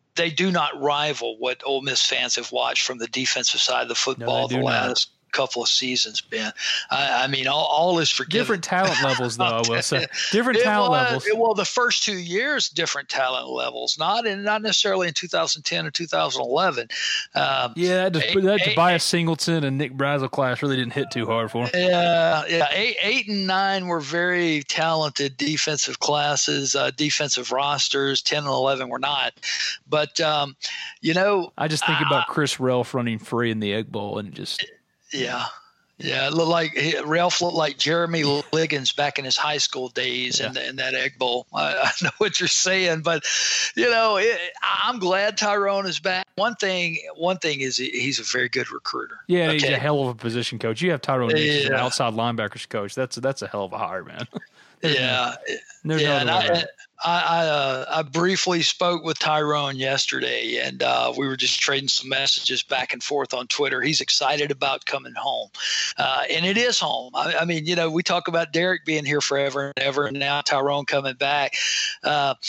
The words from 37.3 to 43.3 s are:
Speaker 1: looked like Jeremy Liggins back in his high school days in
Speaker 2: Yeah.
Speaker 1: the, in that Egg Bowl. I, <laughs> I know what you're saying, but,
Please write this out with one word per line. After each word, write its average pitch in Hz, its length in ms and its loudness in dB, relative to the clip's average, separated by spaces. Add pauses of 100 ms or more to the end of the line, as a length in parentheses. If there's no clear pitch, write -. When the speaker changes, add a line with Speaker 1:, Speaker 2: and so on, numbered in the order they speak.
Speaker 1:
looked 175 160 0
like 151 200 0
Jeremy 165 460 2 (300)
Liggins 151 400 2
back 143 260 0
in 135 60 -4
his 127 100 0
high 151 220 0
school 127 320 -2
days 123 500 -2
in - 80 -2
Speaker 2:
Yeah. 127 60 -6
Speaker 1:
the, 131 160 -4
in 131 80 -8
that 131 160 -2
Egg 131 260 -2
Bowl. 123 340 0
I, 151 200 0
<laughs> 139 100 2
I - 80 2 (100)
know 156 180 0
what 208 200 0
you're 175 80 0
saying, 180 540 2
but, 160 240 0 (500)